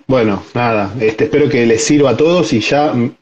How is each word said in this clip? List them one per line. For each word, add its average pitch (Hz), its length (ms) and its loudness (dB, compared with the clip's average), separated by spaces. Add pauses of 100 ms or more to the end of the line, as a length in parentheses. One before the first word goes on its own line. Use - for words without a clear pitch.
Bueno, 110 360 0 (120)
nada, 110 440 -2
este, 110 260 -2
espero 143 260 0
que 120 160 0
les 113 180 0
sirva 143 240 2
a 117 80 0
todos 165 380 0
y 110 60 0
ya, 143 340 0
mm, 120 280 -2